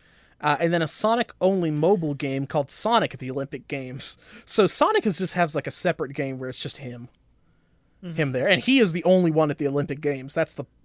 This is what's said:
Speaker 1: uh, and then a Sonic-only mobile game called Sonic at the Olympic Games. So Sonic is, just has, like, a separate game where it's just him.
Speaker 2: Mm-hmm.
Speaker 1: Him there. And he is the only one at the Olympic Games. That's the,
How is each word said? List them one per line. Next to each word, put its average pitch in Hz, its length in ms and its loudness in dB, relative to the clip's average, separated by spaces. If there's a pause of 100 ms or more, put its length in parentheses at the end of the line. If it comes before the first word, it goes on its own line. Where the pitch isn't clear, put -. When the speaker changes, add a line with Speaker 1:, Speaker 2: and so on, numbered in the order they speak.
(420)
Speaker 1:
uh, 147 180 2
and 170 140 2
then 170 80 2
a 156 60 0
Sonic-only 196 840 0
mobile 156 440 2
game 135 300 -4
called 143 240 -2
Sonic 214 440 0
at 127 80 -14
the 131 100 -6
Olympic 135 380 -8
Games. 131 480 -8 (280)
So 202 220 4
Sonic 403 400 4
is, 185 100 2
just 185 180 -2
has, 170 200 0
like, 143 120 -4
a 135 40 -4
separate 156 420 -2
game 135 240 -4
where 131 120 -6
it's 127 120 -10
just - 160 -8
him. 120 300 -12 (960)
Speaker 2:
Mm-hmm. 170 140 -10
Speaker 1:
Him 147 160 0
there. 127 160 0
And 175 120 4
he 262 180 4
is 196 120 4
the 170 140 -4
only 180 260 6
one 156 180 2
at 143 80 -4
the 143 100 -2
Olympic 143 340 -2
Games. 143 320 -4
That's 160 200 -2
the, 139 120 -10 (200)